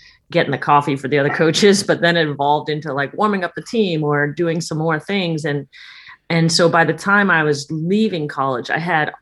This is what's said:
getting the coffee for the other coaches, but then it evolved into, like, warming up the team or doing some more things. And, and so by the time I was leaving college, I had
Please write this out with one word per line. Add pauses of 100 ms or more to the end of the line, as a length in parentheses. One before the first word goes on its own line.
(320)
getting
the
coffee
for
the
other
coaches,
but
then
it
evolved
into,
like,
warming
up
the
team
or
doing
some
more
things.
And, (600)
and
so
by
the
time
I
was
leaving
college,
I
had (100)